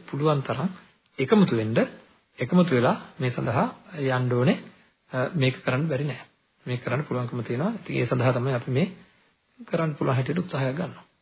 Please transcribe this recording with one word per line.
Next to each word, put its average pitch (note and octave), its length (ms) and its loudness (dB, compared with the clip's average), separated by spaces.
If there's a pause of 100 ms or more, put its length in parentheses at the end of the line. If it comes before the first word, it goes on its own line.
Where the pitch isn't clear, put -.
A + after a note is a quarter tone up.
පුළුවන් C#3+ 380 0
තරම් C3 260 -2 (500)
එකමුතු C#3+ 380 4
වෙන්න, A2 200 0 (600)
එකමුතු E3+ 340 4
වෙලා C3 240 4 (180)
මේ B2+ 160 -2
සඳහා C3+ 360 0 (440)
යන්න B2+ 220 0
ඕනේ. C3 240 4 (560)
අ, B2+ 180 -2
මේක C3 300 0
කරන්න C3 280 0
බැරි C#3+ 160 -2
නෑ. C3+ 180 -6 (440)
මේක B2 140 -4
කරන්න B2+ 240 -2
පුළුවන්කම B2 380 -4
තියෙනවා. C#3 320 -2
ඉතින් D#3+ 200 -8
ඒ B2+ 120 0
සඳහා B2+ 260 2
තමයි B2 220 0
අපි A#2+ 160 -4
මේ C3+ 160 2 (720)
කරන්න D#3+ 340 -2
පුළුවන් C#3 220 0
හැටියට C#3+ 240 0
උත්සාහයක් C3+ 340 -2
ගන්නවා. - 300 -6 (180)